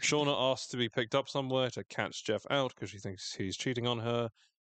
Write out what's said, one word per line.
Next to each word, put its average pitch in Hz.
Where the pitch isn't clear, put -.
Shauna 143
asks -
to 127
be 123
picked 120
up 139
somewhere 131
to 104
catch -
Jeff 107
out 135
'cause 107
she 101
thinks 95
he's 95
cheating 123
on 120
her. 117